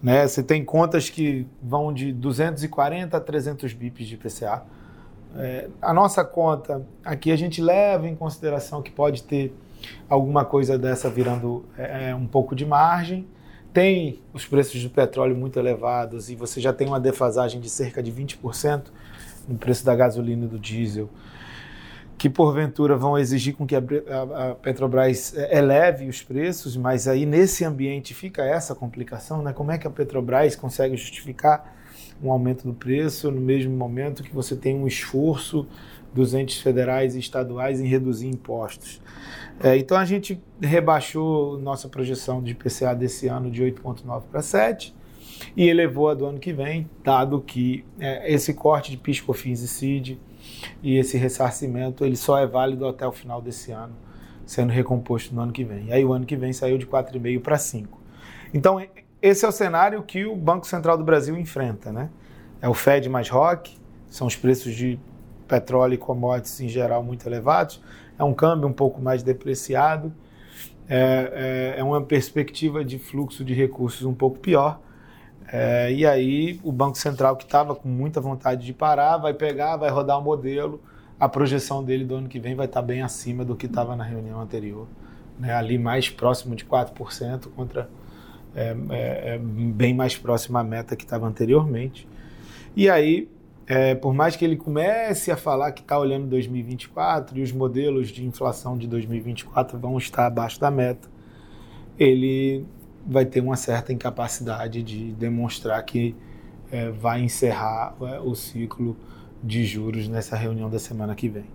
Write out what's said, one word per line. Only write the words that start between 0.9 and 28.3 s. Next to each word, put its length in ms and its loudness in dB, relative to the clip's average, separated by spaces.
que 380 -2
vão 300 -2
de 220 -4
duzentos 500 -2
e 40 -4
quarenta 500 -2
a 20 2
trezentos 540 -2
bips 340 -10
de 80 -12
I 20 -18
P 120 -8
C 160 -8
A. 180 -2
É, 340 -8
a 120 0
nossa 300 4
conta 640 0
aqui, 280 -2
a 40 6
gente 260 -2
leva 460 4
em 80 -4
consideração 680 -4
que 100 -12
pode 320 0
ter 300 -2
alguma 360 4
coisa 320 2
dessa 320 0
virando, 560 -2
é, 380 -6
um 120 -4
pouco 280 2
de 100 -4
margem. 600 2
Tem 480 4
os 120 -12
preços 360 2
do 80 -4
petróleo 460 2
muito 240 -4
elevados 720 -2
e 40 -10
você 240 -8
já 140 2
tem 140 0
uma 120 0
defasagem 640 0
de 80 -12
cerca 320 -4
de 100 -4
vinte 240 -8
por 200 -8
cento 360 -2
no 80 -6
preço 300 0
da 100 6
gasolina 500 2
e 20 -4
do 100 -8
diesel, 520 -4
que 100 0
porventura 680 4
vão 240 2
exigir 360 0
com 120 -4
que 80 0
a 60 4
Bre-, 280 -2
a, 400 -4
a 60 -8
Petrobras, 840 0
é, 220 4
eleve 480 6
os 160 -10
preços, 520 -4
mas 320 0
aí 160 2
nesse 400 4
ambiente 520 -4
fica 280 -6